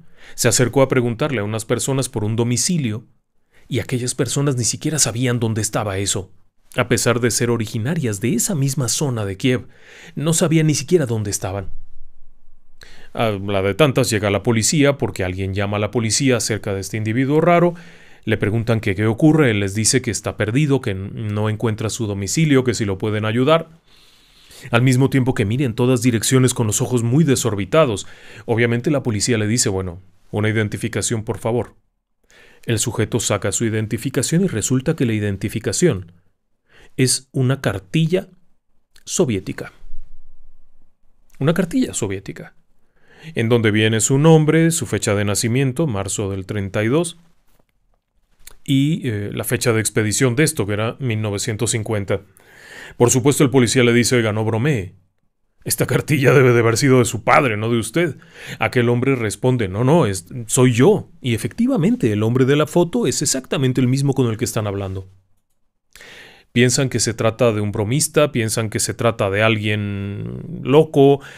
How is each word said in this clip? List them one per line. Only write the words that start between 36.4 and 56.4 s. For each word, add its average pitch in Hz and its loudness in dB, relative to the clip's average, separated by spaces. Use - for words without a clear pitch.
es - 0
una 127 0
cartilla 156 -2
soviética. - -4
Una 143 2
cartilla 196 -2
soviética, - -8
en 113 -2
donde 113 4
viene 110 2
su 135 2
nombre, 160 6
su 160 -4
fecha 104 0
de 104 0
nacimiento, 123 0
marzo 98 -4
del 95 -6
treinta 104 -4
y - 0
dos, 160 0
y, 143 0
eh, 104 -4
la 117 -6
fecha 120 0
de 110 2
expedición 110 0
de 151 4
esto, 156 -2
que 104 -4
era 110 -4
mil 117 -2
novecientos 107 -4
cincuenta. 104 -2
Por 120 6
supuesto, 131 2
el 135 4
policía 123 4
le 120 4
dice, 120 2
"Oiga, 113 2
no 110 -4
bromee. 110 -2
Esta - -2
cartilla 135 2
debe 131 8